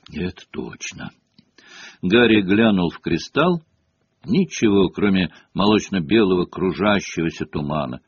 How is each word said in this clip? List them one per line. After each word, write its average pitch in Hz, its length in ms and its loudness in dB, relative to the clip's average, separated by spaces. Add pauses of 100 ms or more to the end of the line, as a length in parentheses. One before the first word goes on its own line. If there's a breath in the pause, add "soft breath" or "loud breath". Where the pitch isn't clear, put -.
(120)
Это 92 380 -10
точно. - 600 -14 (920 loud breath)
Гарри 110 400 4
глянул 98 480 2
в - 100 -20
кристалл. 160 640 -2 (640)
Ничего, 104 640 2
кроме 95 440 0 (220 loud breath)
молочно-белого 95 920 2
кружащегося 85 1000 -4
тумана. 71 600 -6